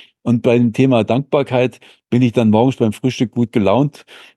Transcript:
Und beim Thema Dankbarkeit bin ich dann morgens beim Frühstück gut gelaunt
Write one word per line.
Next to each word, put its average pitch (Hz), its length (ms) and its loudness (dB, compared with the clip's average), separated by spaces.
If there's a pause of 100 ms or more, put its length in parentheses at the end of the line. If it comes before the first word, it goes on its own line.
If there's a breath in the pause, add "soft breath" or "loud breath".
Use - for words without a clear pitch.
(220 loud breath)
Und 120 200 -2
beim 120 300 2
Thema 127 320 2
Dankbarkeit 127 800 -2 (280 soft breath)
bin 123 120 0
ich 123 100 2
dann 113 180 2
morgens 120 280 2
beim 113 160 -2
Frühstück 127 380 -4
gut 120 200 -4
gelaunt 113 540 -2 (320 loud breath)